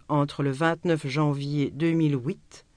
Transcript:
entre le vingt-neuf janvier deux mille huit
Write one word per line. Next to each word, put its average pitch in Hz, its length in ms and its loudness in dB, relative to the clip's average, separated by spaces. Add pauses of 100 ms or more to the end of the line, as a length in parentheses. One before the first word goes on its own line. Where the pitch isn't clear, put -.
entre 143 360 0
le 139 80 0
vingt-neuf 165 560 0
janvier 143 640 0
deux 165 200 0
mille 156 240 2
huit 135 500 -8 (120)